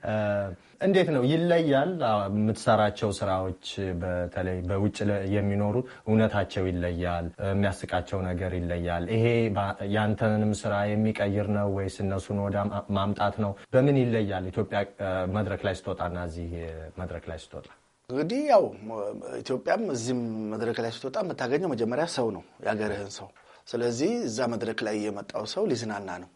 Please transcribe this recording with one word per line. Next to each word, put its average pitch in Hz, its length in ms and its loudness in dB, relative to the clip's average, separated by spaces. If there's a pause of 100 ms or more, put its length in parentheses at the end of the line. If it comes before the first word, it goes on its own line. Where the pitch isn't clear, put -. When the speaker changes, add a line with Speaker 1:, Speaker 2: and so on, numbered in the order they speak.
Speaker 1:
እ፣ 107 120 0 (640)
እንዴት 185 300 4
ነው 135 140 4
ይለያል? 160 640 4 (120)
አዎ፣ 107 240 4
የምትሰራቸው 107 840 2
ስራዎች 95 520 -2 (320)
በተለይ 90 640 -2
በውጭ 98 400 0
ለ-፣ 101 260 2
የሚኖሩ 101 460 2 (280)
እውነታቸው 107 640 2
ይለያል፣ 87 600 0 (200)
የሚያስቃቸው 98 760 0
ነገር 90 320 -2
ይለያል። 87 540 -2
ይሄ 113 160 4 (260)
ባ-፣ 101 160 0 (240)
ያንተንም 107 640 2
ስራ 101 200 -2 (120)
የሚቀይር 104 640 2
ነው 104 200 2
ወይስ 98 280 -4
እነሱን 98 420 -2
ወደ 101 240 0
ማ-፣ 101 180 -4 (100)
ማምጣት 101 460 0
ነው? 104 140 0 (160)
በምን 139 280 4
ይለያል 110 500 2
ኢትዮጵያ፣ 104 320 -2 (200)
እ፣ 95 120 -2 (200)
መድረክ 95 320 0
ላይ 98 120 0
ስትወጣና 87 500 -6
እዚህ 85 260 -8 (460)
መድረክ 85 300 -8
ላይ 82 120 -10
ስትወጣ? - 300 -16 (420)
Speaker 2:
እንግዲህ 156 360 -2
ያው 220 180 8 (720)
ኢትዮጵያም 143 520 0
እዚህም 123 320 -2 (280)
መድረክ 110 300 -2
ላይ 117 140 -2
ስትወጣ 135 260 -8
የምታገኘው 156 520 0
መጀመሪያ 120 380 0
ሰው 123 220 0
ነው፣ 90 140 -8 (160)
የሀገርህን 104 520 -2
ሰው። 98 160 -14 (400)
ስለዚህ 117 440 0 (100)
እዛ 113 160 -4 (100)
መድረክ 110 320 -2
ላይ 110 200 -2
የመጣው 104 460 -6
ሰው 190 200 -2
ሊዝናና 110 520 -4
ነው። 90 180 -16